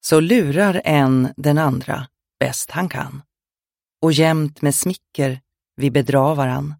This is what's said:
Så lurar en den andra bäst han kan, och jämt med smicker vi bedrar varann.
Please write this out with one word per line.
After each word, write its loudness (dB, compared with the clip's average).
Så 2
lurar 2
en 2
den 2
andra -2
bäst -4
han -4
kan, -10
och 4
jämt 0
med 0
smicker -4
vi 0
bedrar 2
varann. -4